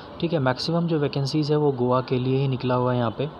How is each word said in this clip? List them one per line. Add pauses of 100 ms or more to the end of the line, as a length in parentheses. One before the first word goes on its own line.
(200)
ठीक
है।
Maximum
जो
vacancies
है
वो
गोवा
के
लिए
ही
निकला
हुआ
है
यहाँ
पे, (140)